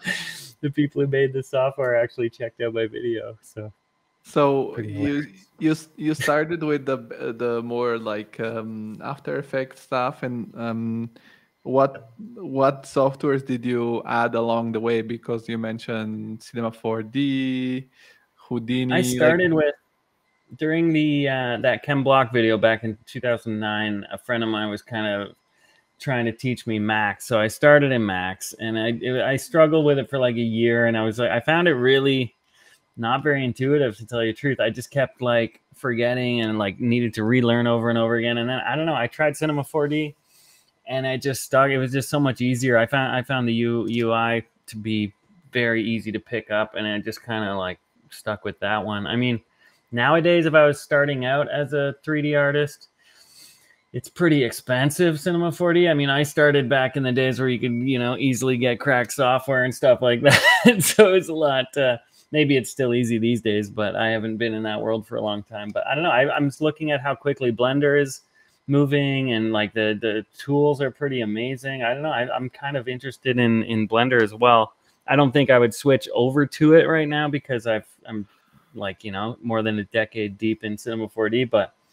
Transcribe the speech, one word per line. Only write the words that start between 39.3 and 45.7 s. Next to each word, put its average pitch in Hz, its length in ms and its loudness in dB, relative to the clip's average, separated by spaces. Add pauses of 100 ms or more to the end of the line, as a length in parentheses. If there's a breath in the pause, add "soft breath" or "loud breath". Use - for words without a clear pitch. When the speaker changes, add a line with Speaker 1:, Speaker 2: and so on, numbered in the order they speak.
Speaker 1:
Cinema 147 280 -2
four 147 240 -2
D, 151 260 -4 (720 soft breath)
and 131 220 -4
I 131 100 -4
just 135 240 -4
stuck. 139 300 2
It 135 80 0
was 131 120 -2
just 135 180 -4
so 147 100 -2
much 135 220 0
easier. 123 360 2
I 113 80 4
found, 131 300 -2
I 123 80 -4
found 127 240 -4
the 117 80 0
U-, 117 320 -2
U 113 260 0
I 117 300 0 (240)
to 113 100 -14
be 107 340 -4 (400)
very 117 320 0